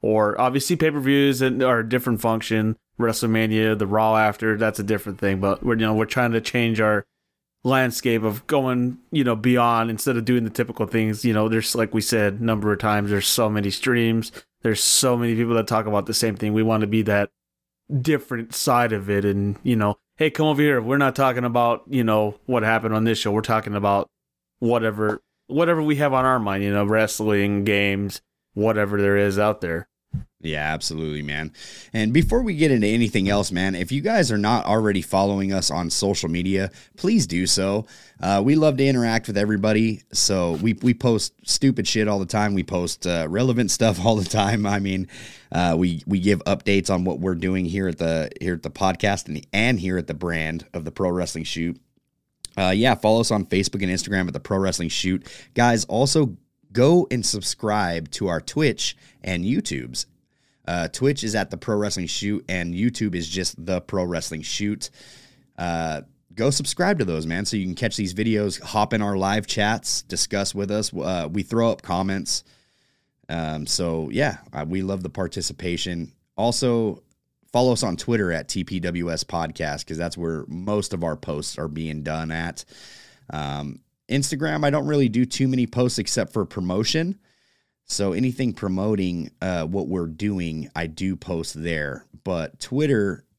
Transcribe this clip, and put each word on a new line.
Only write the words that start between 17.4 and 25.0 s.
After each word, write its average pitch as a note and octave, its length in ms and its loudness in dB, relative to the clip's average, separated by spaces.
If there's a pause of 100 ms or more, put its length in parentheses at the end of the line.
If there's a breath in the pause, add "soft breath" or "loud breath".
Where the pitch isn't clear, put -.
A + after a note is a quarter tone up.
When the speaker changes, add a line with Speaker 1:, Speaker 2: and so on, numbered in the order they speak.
Speaker 1:
different B2 540 -2
side A#2+ 380 2
of G2+ 180 -2
it. G2+ 140 2
And, G2+ 400 0
you B2 100 2
know, G#2 240 2 (160)
"Hey, D#3 160 2
come D#3 160 0
over D3 160 4
here. C#3+ 180 4
We're B2 180 0
not C3+ 180 2
talking B2+ 280 2
about, A#2+ 440 2
you B2+ 160 2
know, G#2+ 420 2
what B2 160 2
happened A2 320 2
on A2 80 2
this A2+ 160 2
show. G#2 140 0
We're G#2+ 80 2
talking G#2+ 340 -2
about G2+ 340 2 (540)
whatever, A2 600 0 (240)